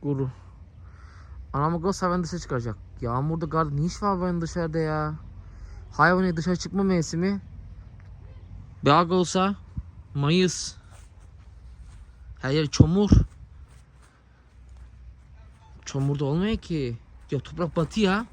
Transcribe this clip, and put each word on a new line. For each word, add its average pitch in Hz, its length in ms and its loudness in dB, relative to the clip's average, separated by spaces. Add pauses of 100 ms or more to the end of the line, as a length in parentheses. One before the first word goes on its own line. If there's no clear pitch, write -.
Kuru. 135 280 0 (1200)
Anam 156 300 0
kız 190 200 0
hayvan 180 220 2
dışarı 165 160 -6
çıkaracak. 120 360 -4 (240)
Yağmurda 151 480 0
karda 160 220 0
ne 143 140 0
iş 175 180 -4
var 202 160 2
hayvanın 175 220 0
dışarıda 165 380 -2
ya? 156 360 0 (800)
Hayvanın 180 440 6
dışarı 165 200 0
çıkma 185 260 -2
mevsimi. 185 580 2 (1400)
Bir 139 60 8
ay 165 220 8
olsa 185 420 4 (600)
Mayıs. 170 600 2 (1700)
Her 131 80 -2
yer 151 160 2
çamur. 180 440 6 (2750)
Çamurda 139 400 0
olmuyor 180 320 2
ki. 135 400 -4 (340)
Ya 131 100 0
toprak 160 360 -4
batı 170 240 0
ya. 208 320 4